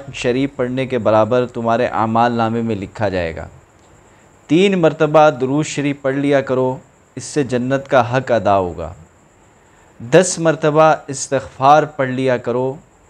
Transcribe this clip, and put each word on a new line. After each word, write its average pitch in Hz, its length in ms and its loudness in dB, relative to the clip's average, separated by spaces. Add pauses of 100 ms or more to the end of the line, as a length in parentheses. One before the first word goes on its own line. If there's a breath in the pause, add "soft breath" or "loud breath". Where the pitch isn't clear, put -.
(140)
शरीफ 131 420 -2
पढ़ने 127 300 -4
के 123 120 -2
बराबर 110 460 2
तुम्हारे 117 420 -2
आमाल 113 460 0
नामे 117 300 -2
में 113 140 -4
लिखा 98 320 -6
जाएगा। 85 400 -6 (1000 soft breath)
तीन 190 260 4
मरतबा 156 560 4
दुरूद 135 340 -2
शरीफ 143 400 -4
पढ़ 135 100 0
लिया 143 260 2
करो, 131 400 -2 (360)
इससे 139 280 -4
जन्नत 127 440 -4
का 131 140 4
हक 123 300 -2
अदा 101 200 2
होगा। 85 440 -2 (1080 soft breath)
दस 170 360 2
मरतबा 156 720 2
इस्तिग़फ़ार 139 760 2
पढ़ 135 220 -4
लिया 127 280 0
करो, 127 420 -4 (320)